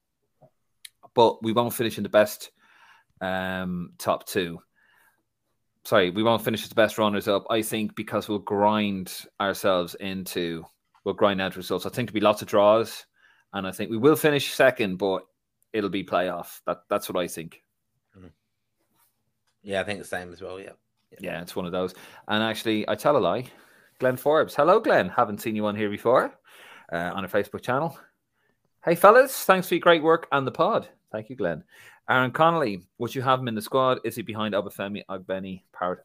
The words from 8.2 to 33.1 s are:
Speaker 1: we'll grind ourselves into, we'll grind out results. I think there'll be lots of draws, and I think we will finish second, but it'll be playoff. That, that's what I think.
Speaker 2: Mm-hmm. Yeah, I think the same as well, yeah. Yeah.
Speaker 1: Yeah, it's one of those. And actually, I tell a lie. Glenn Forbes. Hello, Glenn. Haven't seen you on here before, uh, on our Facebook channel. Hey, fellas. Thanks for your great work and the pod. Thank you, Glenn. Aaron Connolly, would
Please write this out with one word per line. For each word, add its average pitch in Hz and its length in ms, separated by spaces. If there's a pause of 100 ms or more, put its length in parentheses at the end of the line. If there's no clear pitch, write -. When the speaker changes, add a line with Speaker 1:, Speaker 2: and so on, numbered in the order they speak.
Speaker 1:
we'll 104 120
grind 101 720 (260)
ourselves 92 560
into, 90 680 (380)
we'll 98 100
grind 98 280
out 92 160
results. 90 280
I 98 40
think 117 200
there'll 101 120
be - 0
lots 107 200
of 107 60
draws, 104 580 (480)
and 95 140
I 95 40
think 101 200
we 113 60
will 143 180
finish 147 380
second, 117 440
but 92 260 (500)
it'll 101 160
be 95 140
playoff. 90 640
That, - 240
that's 101 200
what 92 120
I 87 60
think. 85 340 (560)
Speaker 2:
Mm-hmm. 92 100 (1300)
Yeah, 98 200
I - 20
think 98 160
the 76 60
same 90 260
as 87 100
well, 92 180
yeah. 98 120 (400)
Yeah. - 80
Speaker 1:
Yeah, 82 220
it's 87 140
one 92 100
of 85 60
those. 92 220 (340)
And 107 140
actually, 110 480
I 107 60
tell 147 220
a - 20
lie. 101 260 (540)
Glenn 127 180
Forbes. 147 380
Hello, 170 240
Glenn. 170 300
Haven't 110 320
seen 110 140
you 107 100
on 104 100
here 107 140
before, 123 440 (600)
uh, 87 200
on 95 120
our 90 40
Facebook 101 320
channel. 143 360 (880)
Hey, 170 100
fellas. 233 480
Thanks 185 240
for 185 80
your 170 60
great 170 220
work 160 280
and 139 160
the 123 40
pod. 170 360 (240)
Thank 110 180
you, 131 60
Glenn. 85 280 (460)
Aaron 127 220
Connolly, 151 500 (160)
would 117 180